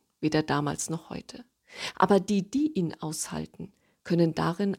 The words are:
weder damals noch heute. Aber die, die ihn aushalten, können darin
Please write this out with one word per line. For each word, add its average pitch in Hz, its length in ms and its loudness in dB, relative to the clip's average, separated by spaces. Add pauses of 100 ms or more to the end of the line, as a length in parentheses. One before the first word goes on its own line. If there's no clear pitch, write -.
(220)
weder 156 220 2
damals 147 460 -2
noch 160 200 -8
heute. - 340 -12 (520)
Aber 190 260 6
die, 196 280 0
die 302 220 0
ihn 180 300 -2
aushalten, 160 720 -8 (320)
können 170 280 4
darin 170 460 -2